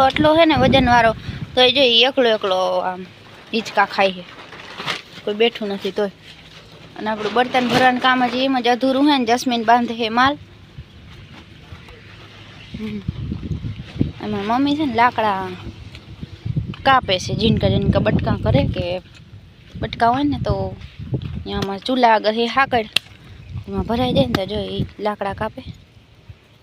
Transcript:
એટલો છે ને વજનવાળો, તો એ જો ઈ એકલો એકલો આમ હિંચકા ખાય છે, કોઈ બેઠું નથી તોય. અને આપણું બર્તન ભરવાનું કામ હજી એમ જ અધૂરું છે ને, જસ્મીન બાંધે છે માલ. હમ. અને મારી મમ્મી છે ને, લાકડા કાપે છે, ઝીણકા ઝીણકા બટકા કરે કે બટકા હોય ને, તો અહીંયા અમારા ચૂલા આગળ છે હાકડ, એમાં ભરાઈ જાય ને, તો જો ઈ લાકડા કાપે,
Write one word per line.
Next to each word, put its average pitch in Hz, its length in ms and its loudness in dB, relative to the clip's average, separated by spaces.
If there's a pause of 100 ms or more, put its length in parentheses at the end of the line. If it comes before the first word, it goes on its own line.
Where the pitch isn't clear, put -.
એટલો 302 280 2
છે 339 80 6
ને 311 180 4
વજનવાળો, 240 480 4 (420)
તો 254 140 0
એ - 80 6
જો 285 80 4 (100)
ઈ 233 160 6
એકલો 254 180 2 (100)
એકલો 185 220 0 (300)
આમ 185 120 -8 (520)
હિંચકા 208 400 0
ખાય 196 220 2
છે, 180 80 -14 (1000)
કોઈ 208 180 -4
બેઠું 226 340 -2
નથી 190 220 -6
તોય. 202 160 -2 (840)
અને 208 120 -8
આપણું 214 260 -4
બર્તન 247 360 2
ભરવાનું 254 340 4
કામ 254 180 4
હજી 247 260 0
એમ 262 160 0
જ - 100 2
અધૂરું 269 340 2
છે 285 80 4
ને, 247 120 0
જસ્મીન 233 400 0
બાંધે 240 300 4
છે 233 80 -2 (120)
માલ. 277 160 4 (2500)
હમ. 214 240 -8 (1200)
અને 214 100 -6
મારી 202 180 -4
મમ્મી 277 280 0
છે 311 80 -2
ને, 240 160 -2
લાકડા 220 380 2 (1500)
કાપે 262 280 2 (120)
છે, 190 160 -6
ઝીણકા 208 320 2
ઝીણકા 196 340 2
બટકા 214 380 0
કરે 202 180 4 (120)
કે 180 100 -6 (960)
બટકા 226 320 -2
હોય 285 180 -2
ને, 247 160 -2
તો 208 60 2 (800)
અહીંયા 202 300 -6
અમારા 196 240 -8
ચૂલા 247 280 4
આગળ 214 240 2
છે 233 160 0
હાકડ, 262 320 2 (800)
એમાં 196 220 -4
ભરાઈ 247 280 0
જાય 262 120 2
ને, 220 100 -4
તો 190 120 -2
જો 208 80 -4 (160)
ઈ 202 80 -2 (220)
લાકડા 202 360 -4
કાપે, 220 200 -8 (1000)